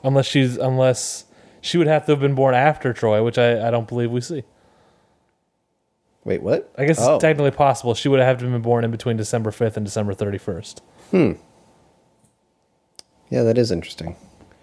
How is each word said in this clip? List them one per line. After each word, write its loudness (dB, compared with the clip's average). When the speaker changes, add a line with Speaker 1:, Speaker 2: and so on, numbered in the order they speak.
Speaker 1:
Unless 2
she's, 0
unless 0
she -4
would 4
have 2
to 4
have -2
been 2
born 4
after 2
Troy, 0
which -2
I, 2
I 0
don't -2
believe -2
we -4
see. -8
Speaker 2:
Wait, -2
what? -2
Speaker 1:
I -2
guess 2
Speaker 2:
Oh. 4
Speaker 1:
it's 0
technically 2
possible. 0
She -4
would 4
have 4
to -6
have -2
been -2
born 0
in -2
between -4
December -2
fifth -2
and -4
December -4
thirty-first. -8
Speaker 2:
Hmm. 4
Yeah, 0
that 2
is 2
interesting. -8